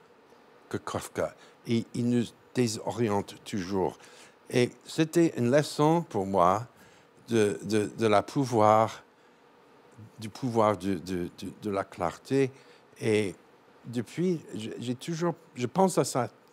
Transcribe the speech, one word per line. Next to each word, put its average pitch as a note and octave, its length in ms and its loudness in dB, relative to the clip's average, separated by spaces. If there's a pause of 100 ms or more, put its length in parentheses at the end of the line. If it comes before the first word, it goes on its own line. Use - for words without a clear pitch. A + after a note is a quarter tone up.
(680)
que - 80 -8
Kafka. - 580 -6 (320)
Et A#2 180 0 (100)
il A#2+ 160 -2
nous A#2+ 140 2 (300)
désoriente G#2 880 -2
toujours. F#2 540 -4 (520)
Et B2 200 2 (140)
c'était D#3+ 520 0
une A#2+ 140 0
leçon D3+ 580 2
pour G2 180 -2
moi G2 400 2 (640)
de, G#2+ 360 2
de, G#2 340 0
de A2+ 80 2
la G#2 160 4
pouvoir, A2 800 2 (1160)
du A2+ 100 -12
pouvoir A2 480 2
de, F#2+ 180 -2
de, F2 340 -4 (100)
de, G2 100 -12 (140)
de G#2+ 80 -6
la G2 140 -2
clarté. B2+ 640 -2 (500)
Et G#2+ 340 0 (500)
depuis, D#3 560 -4 (140)
j'ai, G#2 240 -10
j'ai A#2+ 160 -6
toujours, E3+ 400 -6 (200)
je B2 120 -4
pense F#3 320 2
à D3 60 4
ça A#2+ 240 -2 (240)